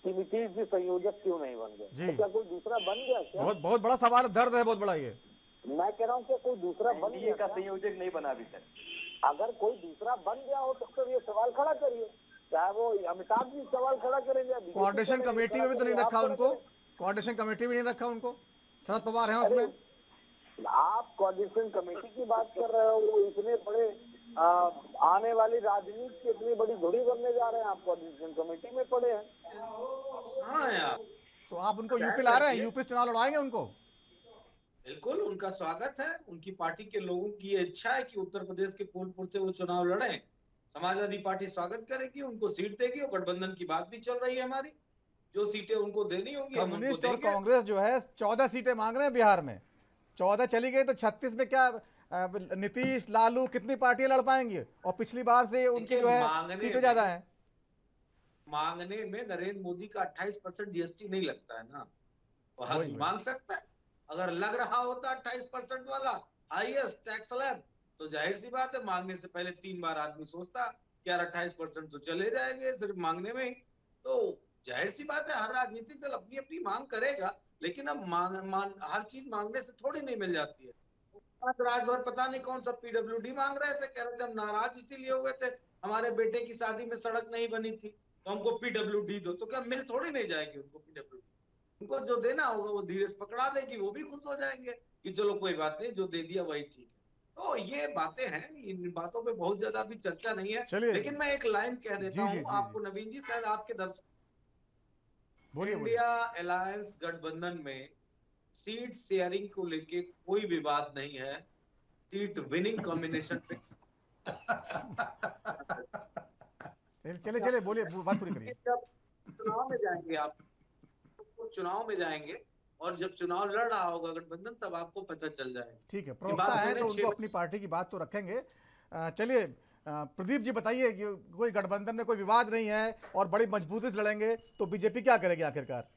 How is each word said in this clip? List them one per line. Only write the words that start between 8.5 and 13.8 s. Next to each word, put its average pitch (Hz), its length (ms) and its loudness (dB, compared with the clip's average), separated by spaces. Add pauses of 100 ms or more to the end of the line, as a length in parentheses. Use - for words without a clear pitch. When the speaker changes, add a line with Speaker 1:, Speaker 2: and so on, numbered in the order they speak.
Speaker 1:
अगर 156 280 2
कोई 226 240 2
दूसरा 190 400 -4
बन - 180 -4
गया 269 240 -4
हो 262 160 0
तो 247 120 -8
फिर 254 220 -2
ये 254 100 2
सवाल 220 320 2
खड़ा 285 240 4
करिए, 233 360 0 (420)
चाहे 175 200 4
वो 226 260 2
अमिताभ 190 540 0
जी 285 80 -8
सवाल 262 360 2